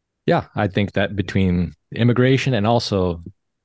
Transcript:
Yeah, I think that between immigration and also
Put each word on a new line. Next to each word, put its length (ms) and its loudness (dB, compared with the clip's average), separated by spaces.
Yeah, 220 0
I 100 0
think 280 -2
that 200 -2
between 600 -2
immigration 580 2
and 140 0
also 560 0